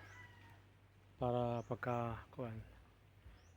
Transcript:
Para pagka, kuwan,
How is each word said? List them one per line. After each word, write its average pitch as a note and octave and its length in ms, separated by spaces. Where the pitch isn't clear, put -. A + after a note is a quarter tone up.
Para A#2+ 480
pagka, A#2+ 480
kuwan, A#2 240